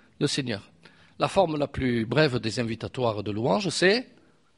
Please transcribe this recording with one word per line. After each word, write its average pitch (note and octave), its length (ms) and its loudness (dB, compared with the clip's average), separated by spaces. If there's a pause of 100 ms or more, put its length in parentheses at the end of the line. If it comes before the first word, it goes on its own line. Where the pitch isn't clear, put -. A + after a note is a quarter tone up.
(180)
le D3 80 0
Seigneur. B2 440 -4 (480)
La D3 100 2
forme E3+ 280 2
la C#3+ 120 -2
plus A#2+ 360 0
brève B2+ 360 2
des A2 200 -4
invitatoires A2+ 640 -2
de G#2 80 -6
louange, D#3+ 380 0
c'est G3 400 2 (500)